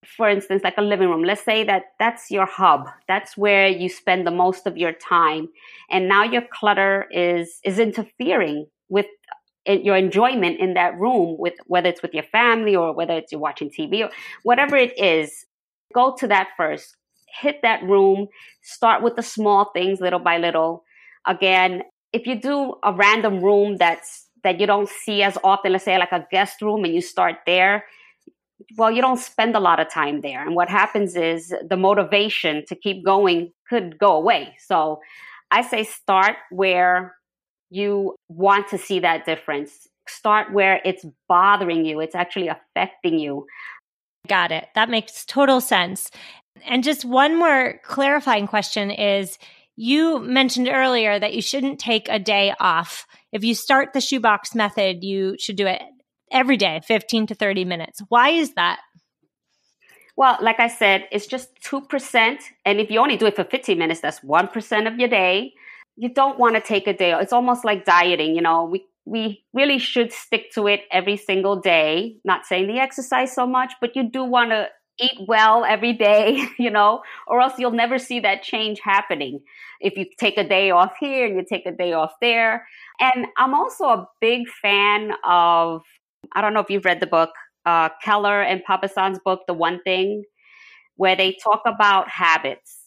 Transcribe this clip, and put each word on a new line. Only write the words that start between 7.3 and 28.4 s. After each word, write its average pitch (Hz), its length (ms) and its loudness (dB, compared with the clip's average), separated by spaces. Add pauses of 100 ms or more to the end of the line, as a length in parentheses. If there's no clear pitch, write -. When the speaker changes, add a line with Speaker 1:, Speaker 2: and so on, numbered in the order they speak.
Speaker 1:
is 190 140 -2
interfering 208 880 -2 (220)
with 202 180 0 (580)
your 196 300 2
enjoyment 190 640 2
in 185 160 -2
that 175 240 0
room, 185 400 0
with, 175 160 -4 (120)
whether 180 220 2
it's 175 140 -4
with 175 120 -10
your 151 100 -6
family 226 500 2
or 165 180 0
whether 170 220 -4
it's 160 160 -8
you're 151 100 -10
watching 147 300 -6
T 156 160 -10
V 208 160 -2
or - 80 -6 (320)
whatever 277 340 2
it 247 220 2
is, 160 480 0 (480)
go 262 240 2
to 262 80 -4
that 196 300 2
first. 151 400 -6 (320)
Hit 285 340 -6
that 226 220 0
room. 196 420 2 (340)
Start - 440 0
with 233 100 0
the 233 80 -6
small 208 500 2
things 185 280 -2
little 180 180 -2
by 170 200 0
little. 170 440 -2 (460)
Again, 185 560 0 (280)
if 233 140 -4
you 233 140 -6
do 277 420 -4
a 208 100 0
random 202 480 2
room 202 360 2
that's, 170 500 -2 (160)
that 180 160 0
you 202 80 0
don't 202 220 0
see 202 340 -4
as 196 220 0
often, 196 280 2
let's 185 120 0
say, 190 120 2
like, 180 160 0
a 180 180 -4
guest 190 300 -2
room, 214 240 -2
and 165 80 -2
you 170 80 0
start 175 360 -2 (100)
there, 190 380 2 (920)